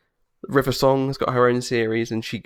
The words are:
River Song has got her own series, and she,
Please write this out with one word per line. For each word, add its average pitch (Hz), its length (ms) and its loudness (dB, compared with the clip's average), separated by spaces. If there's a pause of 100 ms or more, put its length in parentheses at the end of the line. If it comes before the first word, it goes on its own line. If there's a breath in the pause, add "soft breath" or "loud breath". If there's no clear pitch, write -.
(480)
River 135 240 0
Song 135 360 2
has 135 100 -6
got - 160 -2
her 123 140 4
own 123 120 2
series, 117 500 -2
and 113 140 -4
she, 107 220 -8